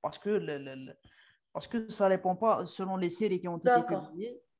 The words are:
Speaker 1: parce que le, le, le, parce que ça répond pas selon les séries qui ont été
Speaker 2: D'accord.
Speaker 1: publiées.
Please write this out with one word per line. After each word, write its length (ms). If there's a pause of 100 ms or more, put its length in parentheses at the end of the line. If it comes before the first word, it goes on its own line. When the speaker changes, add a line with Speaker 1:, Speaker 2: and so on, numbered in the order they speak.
Speaker 1:
parce 160
que 120
le, 280
le, 160
le, 220 (560)
parce 140
que 240
ça 180
répond 280
pas 300
selon 300
les 120
séries 320
qui 80
ont 80
été 140
Speaker 2:
D'accord. 400
Speaker 1:
publiées. 280 (220)